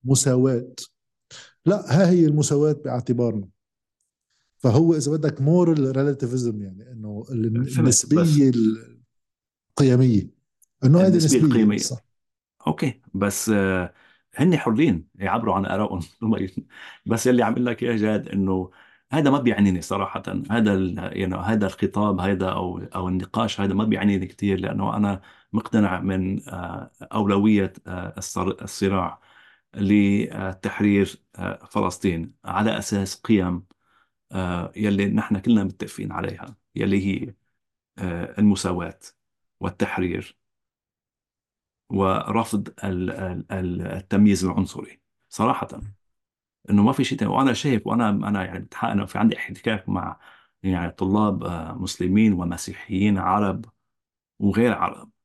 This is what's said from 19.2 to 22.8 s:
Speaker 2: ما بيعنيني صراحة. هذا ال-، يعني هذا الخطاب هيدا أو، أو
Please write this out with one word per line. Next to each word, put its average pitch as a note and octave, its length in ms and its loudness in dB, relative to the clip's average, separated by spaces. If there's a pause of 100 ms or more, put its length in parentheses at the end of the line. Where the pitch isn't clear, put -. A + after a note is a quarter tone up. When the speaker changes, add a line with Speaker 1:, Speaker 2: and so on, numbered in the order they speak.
Speaker 2:
ما C#3 100 4
بيعنيني G2+ 420 2
صراحة. F#2+ 420 -6 (280)
هذا G#2+ 220 2
ال-، F#2+ 240 -2
يعني F#2 380 -4
هذا G2+ 320 0
الخطاب G2+ 520 -2
هيدا F#2 300 -2
أو، F#2 280 -6
أو F#2 300 -8